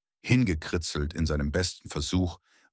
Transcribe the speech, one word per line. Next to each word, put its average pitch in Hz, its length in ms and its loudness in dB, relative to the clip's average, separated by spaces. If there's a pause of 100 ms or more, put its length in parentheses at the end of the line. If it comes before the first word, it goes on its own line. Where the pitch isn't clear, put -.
(220)
hingekritzelt 85 920 0
in 78 120 0
seinem 73 260 0
besten - 380 -2
Versuch 87 500 0 (320)